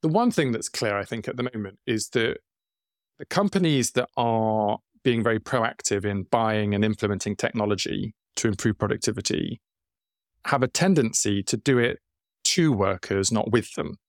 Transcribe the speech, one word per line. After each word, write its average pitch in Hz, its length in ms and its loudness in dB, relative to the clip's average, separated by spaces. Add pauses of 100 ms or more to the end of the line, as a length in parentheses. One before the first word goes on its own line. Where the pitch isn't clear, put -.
The 160 60 2
one 226 220 2
thing 135 220 0
that's 110 160 -4
clear, 104 300 -2
I 98 60 -4
think, - 240 -8
at 123 80 -8
the 123 180 -2
moment 101 320 -8
is 113 240 -2
that 120 280 0 (800)
the 143 80 -14
companies 170 640 2
that 123 240 0
are 110 640 0 (240)
being 117 200 2
very 110 160 2
proactive 113 680 -2
in 101 200 -2
buying 110 500 0
and 101 100 2
implementing 104 500 -2
technology 104 800 -2 (220)
to - 120 0
improve 107 300 0
productivity - 840 -2 (840)
have 135 160 2
a 127 60 0
tendency 113 760 2
to - 120 -2
do 123 220 2
it 120 200 0 (460)
to 160 280 2
workers, 98 600 0
not 107 180 0
with 110 240 0
them. - 220 -8 (120)